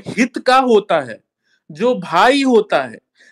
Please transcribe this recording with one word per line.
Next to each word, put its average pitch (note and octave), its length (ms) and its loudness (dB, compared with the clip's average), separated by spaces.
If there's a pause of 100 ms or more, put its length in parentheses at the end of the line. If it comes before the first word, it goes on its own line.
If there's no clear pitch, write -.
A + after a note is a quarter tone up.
हित - 300 -4
का B3+ 200 0
होता G#3 440 2
है, A#2 220 -12 (480)
जो A3 240 -2
भाई G3 480 2
होता G#3 400 2
है, A#2 160 -16 (320)